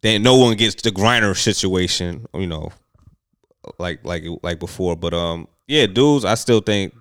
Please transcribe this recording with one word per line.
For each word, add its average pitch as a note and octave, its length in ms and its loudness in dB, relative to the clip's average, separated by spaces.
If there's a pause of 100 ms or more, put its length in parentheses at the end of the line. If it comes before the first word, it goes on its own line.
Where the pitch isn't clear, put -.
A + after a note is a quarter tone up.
then A2 220 0
no B2+ 140 6
one A#2+ 180 6
gets G#2+ 260 -2
the A2+ 100 0
Griner G#2 460 2
situation, F#2 960 -2
you F#2 140 -6
know, D#2 240 -10 (1040)
like, F2 280 -8
like, E2+ 180 -8 (180)
like F2 180 -6
before. F2 360 -4
But, E2+ 180 -4
um, E2+ 340 -4 (200)
yeah, C#3+ 200 2
dudes, C3 380 2
I G#2 100 2
still A2+ 260 2
think G2+ 400 -4